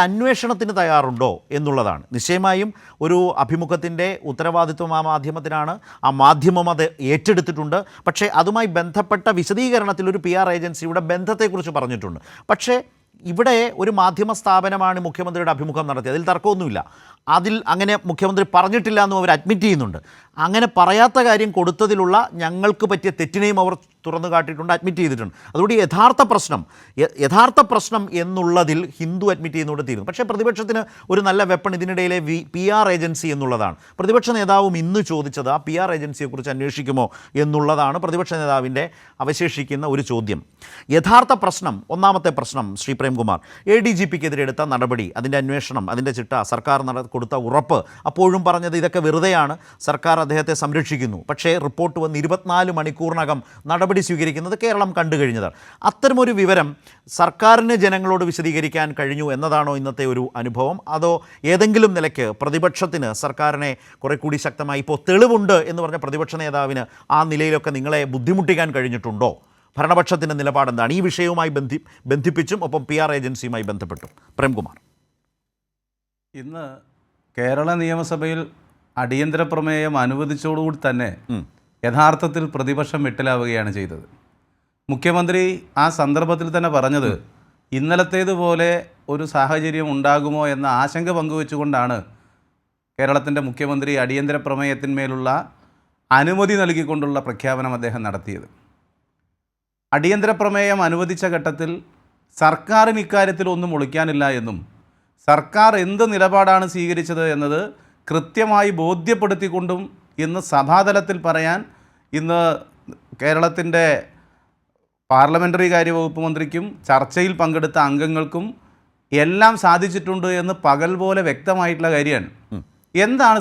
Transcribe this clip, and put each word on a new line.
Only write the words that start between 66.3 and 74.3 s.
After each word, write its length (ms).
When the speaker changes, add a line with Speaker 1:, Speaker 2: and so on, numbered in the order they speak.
Speaker 1:
നേതാവിന് 400
ആ 20
നിലയിലൊക്കെ 460
നിങ്ങളെ 220
ബുദ്ധിമുട്ടിക്കാൻ 640
കഴിഞ്ഞിട്ടുണ്ടോ? 540
ഭരണപക്ഷത്തിൻ്റെ 640
നിലപാടെന്താണ് 580
ഈ 100
വിഷയവുമായി 500
ബന്ധി-, 240
ബന്ധിപ്പിച്ചും 560
ഒപ്പം 200
പി 160
ആർ 140
ഏജൻസിയുമായി 540
ബന്ധപ്പെട്ടും? 380